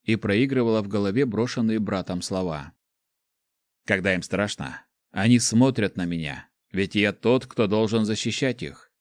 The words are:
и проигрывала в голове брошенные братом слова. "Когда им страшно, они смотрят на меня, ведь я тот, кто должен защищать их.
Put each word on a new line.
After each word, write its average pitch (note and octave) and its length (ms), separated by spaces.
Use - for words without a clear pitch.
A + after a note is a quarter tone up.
и A2 120
проигрывала A2+ 680
в G2+ 60
голове G2+ 380
брошенные A2 540
братом F#2 420
слова. E2 520
"Когда F#2+ 280
им F2+ 80
страшно, F#2 640
они A#2 280
смотрят A#2 580
на F2+ 80
меня, D#2+ 420
ведь F#2+ 240
я G2+ 160
тот, B2 340
кто A2+ 220
должен A2 380
защищать A#2 580
их. - 380